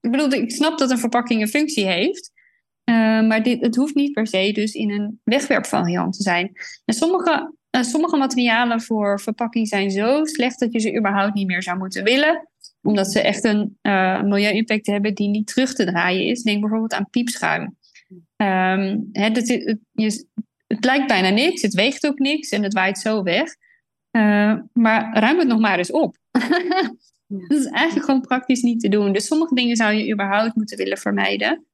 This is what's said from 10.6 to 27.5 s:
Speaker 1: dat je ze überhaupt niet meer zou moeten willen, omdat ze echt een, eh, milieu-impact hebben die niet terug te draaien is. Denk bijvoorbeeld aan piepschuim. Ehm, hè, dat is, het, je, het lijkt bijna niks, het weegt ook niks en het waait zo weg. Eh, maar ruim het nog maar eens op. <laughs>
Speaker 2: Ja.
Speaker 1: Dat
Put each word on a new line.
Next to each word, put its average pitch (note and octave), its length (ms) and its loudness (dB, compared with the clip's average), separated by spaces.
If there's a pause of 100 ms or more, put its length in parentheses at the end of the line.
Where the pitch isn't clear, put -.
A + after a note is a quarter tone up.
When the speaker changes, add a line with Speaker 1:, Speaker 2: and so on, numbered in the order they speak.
Speaker 1:
dat A#3 120 0
je A#3+ 60 0
ze G#3+ 180 0
überhaupt G3+ 380 0
niet G3 120 -2
meer F#3 160 -2
zou F#3 160 -4
moeten F#3+ 260 -8
willen, D4 440 2 (340)
omdat G3 300 0
ze G#3 80 2
echt - 240 0
een, G#3 360 0
eh, F#3+ 420 0
milieu-impact G#3 640 0
hebben G3+ 280 0
die G#3 140 -2
niet G#3 180 -2
terug B3+ 280 -2
te G#3+ 100 0
draaien F3+ 420 0
is. A#3+ 160 -2
Denk G#3 180 0
bijvoorbeeld A3 340 -2
aan G3 160 -4
piepschuim. E3 680 -4 (580)
Ehm, F#3+ 640 0 (140)
hè, G#3 180 0
dat A#3+ 180 0
is, B3 160 0
het, A3 140 -2 (140)
je, A3 340 -2 (400)
het - 180 -6
lijkt C#4 220 2
bijna F#3+ 220 2
niks, C4+ 340 2
het G#3 120 -2
weegt B3 320 0
ook D4 120 -2
niks D4 300 -2
en G#3 140 -2
het G3+ 120 -2
waait G3 240 0
zo G#3+ 240 -2
weg. G3 320 -2 (560)
Eh, G#3 440 4 (180)
maar A3 460 2
ruim C#4 200 4
het D#4 100 2
nog A3 120 2
maar G3+ 180 2
eens F3 120 -2
op. - 260 0 (140)
<laughs> F4 680 0 (320)
Speaker 2:
Ja. F#3 160 -10
Speaker 1:
Dat D4 120 2